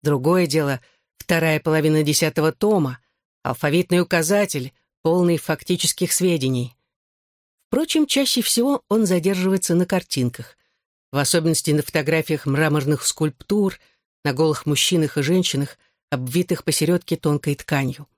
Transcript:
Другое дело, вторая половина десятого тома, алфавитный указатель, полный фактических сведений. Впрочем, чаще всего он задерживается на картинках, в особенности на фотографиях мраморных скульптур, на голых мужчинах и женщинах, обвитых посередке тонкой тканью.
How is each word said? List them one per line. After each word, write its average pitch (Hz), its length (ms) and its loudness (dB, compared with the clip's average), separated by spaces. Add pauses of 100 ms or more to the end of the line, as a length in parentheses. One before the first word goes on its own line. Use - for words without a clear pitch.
Другое 151 420 2
дело, 143 360 0 (360)
вторая 160 420 0
половина 156 440 2
десятого 156 480 0
тома, 180 480 0 (440)
алфавитный 160 580 0
указатель, 170 720 0 (280)
полный 170 360 2
фактических - 720 -2
сведений. 131 640 0 (920)
Впрочем, 311 380 0
чаще 269 360 0
всего 262 480 0
он 214 160 2
задерживается 185 720 0
на 175 100 2
картинках, 127 720 -4 (540)
в 135 60 -4
особенности 156 540 0
на 147 100 2
фотографиях 156 640 -2
мраморных 147 600 0
скульптур, 190 760 -2 (440)
на 143 100 0
голых 151 320 0
мужчинах 151 520 0
и 143 60 0
женщинах, 143 540 -2 (320)
обвитых 143 540 -2
посередке 165 540 0
тонкой 147 380 0
тканью. 139 520 -4 (100)